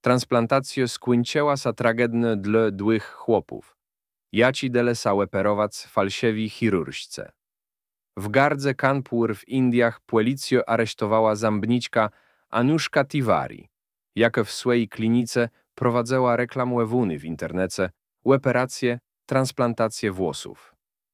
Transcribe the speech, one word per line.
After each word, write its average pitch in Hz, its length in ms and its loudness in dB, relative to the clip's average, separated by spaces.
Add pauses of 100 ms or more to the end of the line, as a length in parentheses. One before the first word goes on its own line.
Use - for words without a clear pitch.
Transplantację 127 880 0
skończyła 135 680 0
sa 123 160 -4
tragedne 117 640 0
dla 107 340 2
dłych 104 340 0
chłopów. - 720 -4 (560)
Jaci 127 380 2
dele 120 240 2
sałe 101 320 0
perowac 101 600 -2
falsiewi 107 640 -2
chirurżce. - 800 -4 (840)
W 98 120 -6
Gardze 139 460 2
Kanpur 123 600 0
w - 120 -20
Indiach 120 520 2
policja 123 680 0
aresztowała 110 680 0
Zambnićka 107 760 0 (400)
Anuszka 143 540 2
Tiwari, 92 640 -2 (480)
jaka 113 280 2
w - 60 -10
swojej 120 380 0
klinice 117 600 0 (260)
prowadzała 123 600 0
reklamę 123 480 -2
wuny 110 340 0
w 71 60 -14
internecie, 87 680 -4 (340)
operację, 127 760 0 (280)
transplantację 120 880 -2
włosów. 87 600 -8 (400)